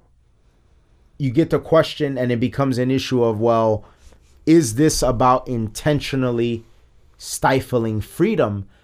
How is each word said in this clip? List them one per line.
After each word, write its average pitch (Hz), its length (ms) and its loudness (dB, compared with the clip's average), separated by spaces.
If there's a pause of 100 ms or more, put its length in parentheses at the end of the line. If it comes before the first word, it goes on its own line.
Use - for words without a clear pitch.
(1160)
you 131 140 -2
get 151 200 0
the 151 80 0
question, 151 580 0
and 123 160 0
it 120 80 -2
becomes 127 360 0
an 127 140 0
issue 131 320 0
of, 113 160 0
well, 113 460 2 (600)
is 151 300 4
this 147 260 2
about 127 460 2
intentionally 120 1160 -4 (520)
stifling 120 840 -2
freedom? 131 680 -2 (160)